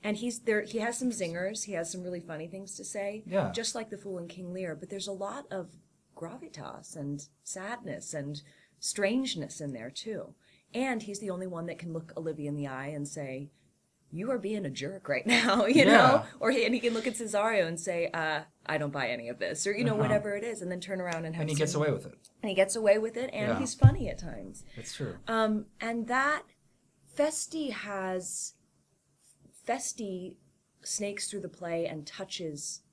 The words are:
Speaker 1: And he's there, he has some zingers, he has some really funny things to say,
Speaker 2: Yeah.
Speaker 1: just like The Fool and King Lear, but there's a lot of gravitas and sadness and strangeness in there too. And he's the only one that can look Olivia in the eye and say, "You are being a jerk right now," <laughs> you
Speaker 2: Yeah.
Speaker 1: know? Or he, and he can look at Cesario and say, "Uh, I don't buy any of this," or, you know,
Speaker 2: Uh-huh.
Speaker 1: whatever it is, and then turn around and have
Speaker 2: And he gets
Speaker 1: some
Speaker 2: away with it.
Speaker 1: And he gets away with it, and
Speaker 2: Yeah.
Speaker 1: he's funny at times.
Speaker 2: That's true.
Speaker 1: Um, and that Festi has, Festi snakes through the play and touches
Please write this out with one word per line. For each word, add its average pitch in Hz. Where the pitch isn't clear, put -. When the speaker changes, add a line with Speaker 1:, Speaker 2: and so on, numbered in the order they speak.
Speaker 1:
And 214
he's 233
there, 208
he 208
has 233
some 254
zingers, 190
he 208
has 165
some 185
really 180
funny 165
things 190
to 190
say, 208
Speaker 2:
Yeah. 170
Speaker 1:
just 226
like 226
The 208
Fool 190
and 170
King 180
Lear, 180
but 175
there's 196
a 202
lot 196
of 285
gravitas 202
and 143
sadness 196
and 147
strangeness 208
in 143
there 120
too. 180
And 240
he's 202
the 202
only 185
one 170
that 170
can 170
look 160
Olivia 156
in 147
the 143
eye 135
and 143
say, 139
"You 190
are 254
being 202
a 139
jerk 147
right -
now," 226
<laughs> -
you 269
Speaker 2:
Yeah. 214
Speaker 1:
know? 254
Or 220
he, 247
and 214
he 247
can 233
look 226
at 233
Cesario 214
and 165
say, 170
"Uh, 156
I 156
don't 143
buy 139
any 117
of 120
this," 104
or, 202
you 226
know, 233
Speaker 2:
Uh-huh. 214
Speaker 1:
whatever 208
it 208
is, 226
and 180
then 180
turn 185
around 165
and 160
have 165
Speaker 2:
And 151
he 147
gets 147
Speaker 1:
some 151
Speaker 2:
away 151
with 101
it. -
Speaker 1:
And 220
he 196
gets 190
away 214
with 226
it, 254
and 214
Speaker 2:
Yeah. 226
Speaker 1:
he's -
funny -
at -
times. 117
Speaker 2:
That's -
true. 113
Speaker 1:
Um, 220
and 226
that 269
Festi 302
has, 190
Festi 190
snakes 202
through 208
the 180
play 170
and 151
touches -